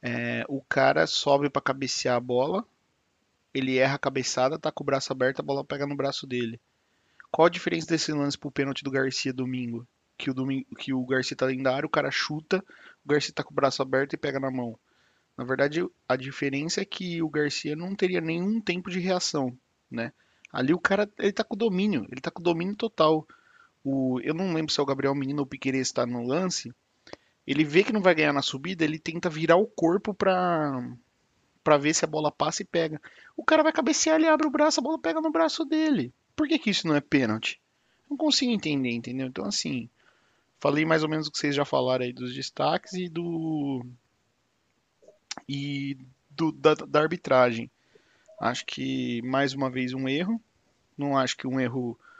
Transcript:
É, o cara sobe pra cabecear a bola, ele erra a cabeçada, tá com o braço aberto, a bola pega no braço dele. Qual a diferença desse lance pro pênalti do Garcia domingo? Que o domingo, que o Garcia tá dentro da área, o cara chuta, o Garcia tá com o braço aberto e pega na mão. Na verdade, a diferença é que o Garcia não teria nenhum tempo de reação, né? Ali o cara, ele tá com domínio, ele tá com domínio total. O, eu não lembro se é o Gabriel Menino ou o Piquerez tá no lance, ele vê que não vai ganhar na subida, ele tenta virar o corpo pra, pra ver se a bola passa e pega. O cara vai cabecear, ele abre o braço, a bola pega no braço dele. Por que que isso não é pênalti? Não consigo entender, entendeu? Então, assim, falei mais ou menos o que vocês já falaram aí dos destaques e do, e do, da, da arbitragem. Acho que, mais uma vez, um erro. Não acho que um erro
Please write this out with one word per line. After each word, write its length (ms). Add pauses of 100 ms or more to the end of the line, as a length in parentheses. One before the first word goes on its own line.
É, 460
o 140
cara 460
sobe 420
pra 120
cabecear 560
a 40
bola, 440 (880)
ele 240
erra 180
a 40
cabeçada, 600
tá 120
com 120
o 20
braço 260
aberto, 280
a 40
bola 200
pega 220
no 100
braço 300
dele. 340 (720)
Qual 140
a 40
diferença 380
desse 240
lance 260
pro 140
pênalti 320
do 80
Garcia 420
domingo? 540 (300)
Que 120
o 40
domingo, 320 (100)
que 180
o 120
Garcia 300
tá 120
dentro 160
da 120
área, 120
o 20
cara 220
chuta, 520 (400)
o 60
Garcia 240
tá 100
com 80
o 40
braço 260
aberto 320
e 40
pega 220
na 120
mão. 260 (600)
Na 80
verdade, 380 (240)
a 80
diferença 680
é 40
que 360
o 80
Garcia 460
não 200
teria 260
nenhum 400
tempo 300
de 80
reação, 580 (320)
né? 220 (400)
Ali 220
o 60
cara, 380
ele 140
tá 120
com 120
domínio, 560
ele 100
tá 80
com 140
domínio 320
total. 500 (580)
O, 380
eu 120
não 200
lembro 180
se 80
é 40
o 20
Gabriel 300
Menino 240
ou 60
o 40
Piquerez 420
tá 140
no 220
lance, 440 (760)
ele 160
vê 200
que 100
não 80
vai 120
ganhar 200
na 80
subida, 420
ele 160
tenta 300
virar 260
o 100
corpo 480
pra, 800 (680)
pra 140
ver 180
se 80
a 40
bola 240
passa 300
e 40
pega. 360 (340)
O 80
cara 200
vai 80
cabecear, 460
ele 100
abre 180
o 60
braço, 300
a 20
bola 160
pega 220
no 100
braço 340
dele. 480 (220)
Por 120
que 120
que 100
isso 180
não 80
é 60
pênalti? 580 (500)
Não 80
consigo 340
entender, 400
entendeu? 360
Então, 180
assim, 440 (680)
falei 260
mais 180
ou 60
menos 180
o 40
que 60
vocês 180
já 100
falaram 400
aí 80
dos 200
destaques 600
e 160
do, 760 (1600)
e 500 (320)
do, 220
da, 220
da 280
arbitragem. 680 (720)
Acho 260
que, 580
mais 300
uma 160
vez, 240
um 140
erro. 340 (560)
Não 200
acho 200
que 100
um 120
erro 400 (200)